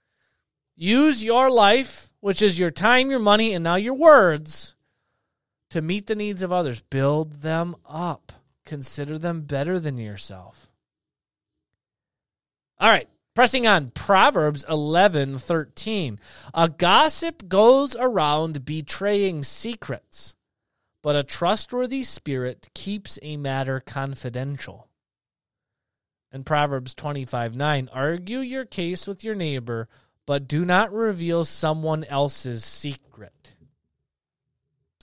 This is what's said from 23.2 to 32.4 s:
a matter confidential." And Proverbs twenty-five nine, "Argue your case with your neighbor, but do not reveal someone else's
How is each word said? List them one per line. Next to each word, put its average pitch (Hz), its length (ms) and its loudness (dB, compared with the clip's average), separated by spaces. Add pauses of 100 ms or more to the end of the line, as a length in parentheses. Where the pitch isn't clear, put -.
a 151 140 -10
matter 135 460 -4
confidential." 135 1080 -10 (1400)
And 131 120 -14
Proverbs 143 520 -2
twenty-five 127 600 -6
nine, 139 380 -2
"Argue 175 460 -4
your 262 260 -8
case 175 400 -6
with 196 180 -12
your 220 120 -6
neighbor, 123 520 -6 (380)
but 139 220 -4
do 156 180 -2
not 185 260 2
reveal 170 540 -2
someone 156 600 -2
else's 139 600 -4